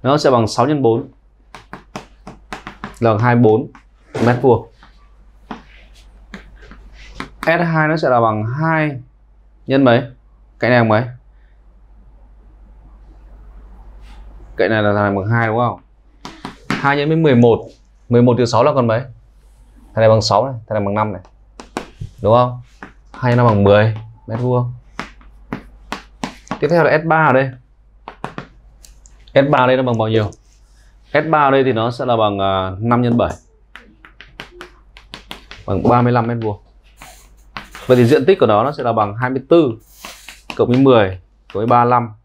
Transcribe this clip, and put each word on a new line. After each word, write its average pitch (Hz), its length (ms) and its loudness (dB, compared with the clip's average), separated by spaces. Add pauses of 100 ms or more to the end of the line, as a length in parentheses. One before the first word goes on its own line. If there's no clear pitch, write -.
nó 135 140 2
sẽ 156 140 2
bằng 117 160 2
sáu 117 180 -2
nhân 147 160 -2
bốn, 113 260 0 (1900)
là 117 120 2
bằng 104 80 0
hai 120 160 0
mươi 120 80 2
bốn 110 280 2 (540)
mét 120 160 2
vuông. 127 300 0 (2750)
S - 60 -2
hai 165 400 0
nó 160 100 -2
sẽ 156 120 -2
là 120 120 4
bằng 107 240 -2 (160)
hai 156 400 -2 (680)
nhân 135 160 0
mấy? 127 200 2 (560)
Cạnh 113 120 0
này 123 80 4
bằng 113 100 0
mấy? 110 140 2 (3500)
Cạnh 95 120 0
này 107 140 0
là 104 100 0
bằng 101 340 -2
hai 113 200 -2
đúng 110 100 -2
không? 120 220 -2 (920)
Hai 139 280 -2
nhân 147 100 -2
với 160 100 0
mười 151 180 4
một, 120 340 4 (400)
mười 120 120 4
một 123 160 4
trừ 123 80 2
sáu 117 180 0
là 147 100 2
còn 127 140 0
mấy? 113 140 -2 (1000)
Thằng - 20 2
này 113 80 6
bằng 110 120 4
sáu 107 240 0
này, 135 100 -8 (120)
thằng 107 80 -6
này 104 100 -2
bằng 101 100 -4
năm 107 180 -4
này. 92 80 -14 (1000)
Đúng 104 120 2
không? 123 280 0 (520)
Hay 120 220 -2
nó 123 100 2
bằng 104 180 2
mười 104 320 4 (320)
mét 113 120 -10
vuông. 123 340 -2 (1900)
Tiếp 147 100 -2
theo 170 140 2
là 143 200 2
S - 40 -8
ba 160 180 2
ở 135 80 2
đây. 135 160 2 (1800)
S 139 180 2
ba 139 80 2
ở 127 80 2
đây 131 100 2
nó 131 60 -2
bằng 120 140 -2
bao 110 100 -2
nhiêu? 110 240 -2 (840)
S 156 160 -2
ba 156 100 2
ở 139 120 2
đây 135 120 4
thì 127 100 0
nó 113 180 -2
sẽ 127 140 -8
là 120 120 0
bằng, 104 220 0
à, 95 400 -2
năm 120 220 0
nhân 120 160 0
bảy. 90 140 0 (2250)
Bằng 98 240 -4
ba 120 120 2
mươi 120 100 0
lăm 120 160 -2
mét 120 140 -6
vuông. 104 180 -6 (1300)
Vậy 127 100 6
thì 123 80 6
diện 151 200 2
tích 190 140 2
của 120 80 2
nó, 107 160 2
nó 139 80 -2
sẽ 151 120 -10
là 117 100 -2
bằng 107 220 -2
hai 127 140 -6
mươi 131 200 -6
tư 156 240 4 (840)
cộng 110 120 0
với 123 100 2
mười 113 420 4 (340)
cộng 95 60 -6
với 113 80 -4
ba 120 160 4
mươi 120 80 0
lăm. 117 220 -2 (120)